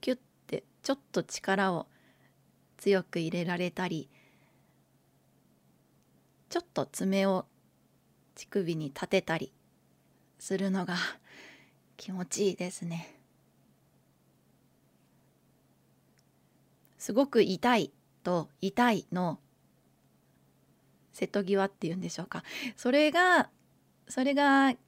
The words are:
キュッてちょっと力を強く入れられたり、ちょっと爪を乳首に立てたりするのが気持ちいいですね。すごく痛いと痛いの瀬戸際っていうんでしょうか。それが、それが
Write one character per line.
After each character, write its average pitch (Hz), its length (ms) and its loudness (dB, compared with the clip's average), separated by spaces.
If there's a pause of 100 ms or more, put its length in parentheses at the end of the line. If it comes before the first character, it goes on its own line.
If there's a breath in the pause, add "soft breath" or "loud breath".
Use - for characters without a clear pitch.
キ 254 120 -2
ュ - 20 2
ッ 247 40 -12 (280)
て - 180 -6 (180)
ち - 80 -6
ょ - 40 2
っ 269 40 -14 (140)
と 180 100 0
力 190 500 -2
を 165 140 -4 (920 soft breath)
強 190 260 2
く - 160 -6
入 160 100 -4
れ 175 140 -2
ら 175 140 -4
れ 175 120 -2
た 180 160 -6
り、 160 220 -6 (2500 soft breath)
ち - 80 -6
ょ 339 60 -2
っ - 100 -14
と 147 140 -2
爪 196 400 0
を 185 180 0 (920)
乳 - 140 -18
首 175 280 -2
に 156 100 -6
立 143 220 -10
て 190 140 2
た 165 140 -2
り - 160 -8 (840)
す - 180 -6
る 190 140 -2
の 185 160 -2
が 180 100 -6 (1040 loud breath)
気 - 120 -14
持 185 140 -6
ち 202 240 -2
い 185 40 0
い - 40 -6
で 180 140 -6
す - 160 -12
ね。 170 280 -10 (3750)
す - 160 -10
ご 262 140 4
く 240 160 4
痛 233 340 4
い 196 160 0 (320)
と 175 240 0 (140)
痛 240 300 2
い 196 200 -2
の 175 260 -2 (1700)
瀬 - 140 -4
戸 202 180 -2
際 196 220 2
っ 196 40 -4
て - 160 -8
い 160 60 -2
う 180 40 -4
ん 185 40 -6
で 175 80 -6
し - 100 -10
ょ 190 40 -8
う 180 40 -10
か。 165 160 -10 (320 loud breath)
そ - 160 -2
れ 294 200 6
が、 349 400 4 (580)
そ - 160 -2
れ 277 80 0
が 277 420 4 (140)